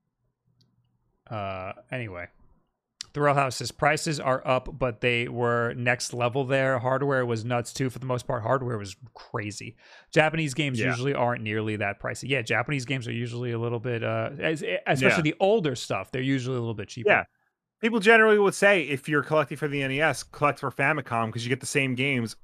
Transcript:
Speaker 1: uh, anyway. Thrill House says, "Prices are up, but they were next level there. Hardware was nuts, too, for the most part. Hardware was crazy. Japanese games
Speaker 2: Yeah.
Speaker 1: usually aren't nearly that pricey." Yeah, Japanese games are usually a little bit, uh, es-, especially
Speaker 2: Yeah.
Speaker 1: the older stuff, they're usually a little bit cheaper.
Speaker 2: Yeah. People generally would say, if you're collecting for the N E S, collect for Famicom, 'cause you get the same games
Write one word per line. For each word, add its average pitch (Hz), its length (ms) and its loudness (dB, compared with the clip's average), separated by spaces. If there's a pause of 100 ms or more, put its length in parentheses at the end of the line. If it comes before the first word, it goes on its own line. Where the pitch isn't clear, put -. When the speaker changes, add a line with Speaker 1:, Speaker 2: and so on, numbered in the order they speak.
(1300)
Speaker 1:
uh, 98 440 -8 (180)
anyway. 98 360 -10 (880)
Thrill 147 180 4
House 139 220 0
says, 120 160 -6
"Prices 151 480 0
are 131 280 -2
up, 127 300 0
but 123 240 -2
they 120 260 2
were 120 460 0
next 123 400 -2
level 120 300 0
there. 131 340 2
Hardware 131 480 0
was 113 180 -2
nuts, 120 300 -4
too, 131 160 -2
for 117 80 -8
the 127 80 -10
most 127 220 -4
part. 123 160 -4
Hardware 123 340 0
was 98 180 -10 (200)
crazy. 110 600 -10 (380)
Japanese 156 400 4
games 135 260 0
Speaker 2:
Yeah. 98 80 2
Speaker 1:
usually 123 280 -2
aren't 120 260 0
nearly 107 360 -2
that 101 220 -4
pricey." 123 300 -8
Yeah, 131 140 0
Japanese 120 420 -2
games 131 220 -6
are 123 60 -6
usually 120 400 -6
a 113 40 -4
little 117 220 -4
bit, 117 240 -4
uh, 113 260 -2 (100)
es-, 160 220 -2 (240)
especially 139 440 4
Speaker 2:
Yeah. - 40 -2
Speaker 1:
the - 60 -12
older 190 360 2
stuff, 101 360 -6
they're 127 100 -4
usually 131 360 -2
a - 20 -2
little 117 160 -4
bit 101 140 -10
cheaper. 120 200 0
Speaker 2:
Yeah. 120 140 6 (580)
People 226 180 0
generally 220 380 8
would 196 180 6
say, 202 280 6
if 139 260 -4
you're 147 140 2
collecting 151 340 0
for 156 100 -4
the 139 140 -4
N 135 100 -2
E 135 100 -2
S, 151 220 2
collect - 360 0
for 139 120 -4
Famicom, 127 640 0
'cause 117 100 -8
you 120 60 -6
get 131 120 0
the - 40 -14
same 135 300 0
games 127 480 -2